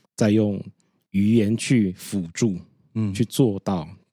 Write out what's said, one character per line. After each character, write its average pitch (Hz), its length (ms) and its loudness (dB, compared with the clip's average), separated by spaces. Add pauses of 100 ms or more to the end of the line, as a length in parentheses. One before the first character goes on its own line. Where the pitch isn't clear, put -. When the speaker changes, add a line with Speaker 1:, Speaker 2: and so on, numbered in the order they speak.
(140)
Speaker 1:
再 107 160 2
用 104 340 0 (460)
语 101 240 2
言 110 200 2
去 110 380 2
辅 92 400 -8
助， 98 260 -2 (360)
Speaker 2:
嗯。 107 180 -2
Speaker 1:
去 107 120 -2
做 107 340 0
到 87 280 -4 (260)